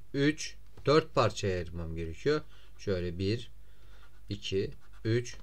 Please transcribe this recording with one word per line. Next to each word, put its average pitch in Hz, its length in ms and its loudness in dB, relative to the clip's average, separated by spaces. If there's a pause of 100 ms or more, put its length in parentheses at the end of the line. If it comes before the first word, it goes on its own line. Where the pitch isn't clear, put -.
(140)
üç, 143 420 2 (300)
dört 156 300 6
parçaya 104 400 4
ayırmam 82 400 -2
gerekiyor. 85 460 0 (380)
Şöyle 87 400 0
bir, 107 320 2 (760)
iki, 101 420 0 (340)
üç, 120 380 2